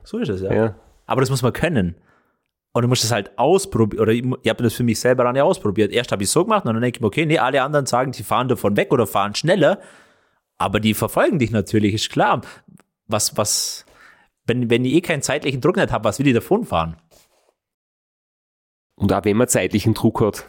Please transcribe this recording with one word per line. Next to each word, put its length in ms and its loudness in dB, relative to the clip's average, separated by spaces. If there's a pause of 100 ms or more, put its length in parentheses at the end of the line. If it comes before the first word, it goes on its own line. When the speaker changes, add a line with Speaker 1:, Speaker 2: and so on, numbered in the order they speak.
Speaker 1:
So 160 -10
ist 100 -4
es, 140 -6
ja. 100 -4
Speaker 2:
Ja. 220 2 (320)
Speaker 1:
Aber 140 0
das 100 0
muss 120 -2
man 100 2
können. 420 0 (800)
Und 100 0
du 60 2
musst 160 0
es 80 -2
halt 260 -4
ausprobieren, 640 2
oder 100 4
ich 120 0
mu-, 180 -2
ich 80 0
hab 80 -2
das 160 0
für 80 -4
mich 160 0
selber 260 2
dann 120 0
ja 80 4
ausprobiert. 480 0
Erst 180 -2
hab 100 -2
ich 80 -2
so 160 2
gemacht 220 0
und 80 0
dann 80 -2
denk 140 -2
ich 40 -20
mir, 60 0
okay, 180 0
nee, 140 2
alle 240 2
anderen 240 0
sagen, 240 0
die 140 -10
fahren 240 0
davon 280 0
weg 160 0
oder 140 2
fahren 300 -2
schneller, 420 2 (800)
aber 220 -2
die 140 2
verfolgen 440 0
dich 140 0
natürlich, 420 0
ist 160 -6
klar. 300 0 (640)
Was, 300 -2
was, 500 -4 (600)
wenn, 240 -2
wenn 140 2
ich 100 0
eh 80 4
keinen 200 -4
zeitlichen 380 -4
Druck 160 0
nicht 160 0
hab, 120 -2
was 140 -2
will 80 0
ich 80 4
davon 300 0
fahren? 320 -2 (2000)
Speaker 2:
Und 160 0
auch 120 0
wenn 120 2
man 120 2
zeitlichen 460 0
Druck 260 0
hat, 280 0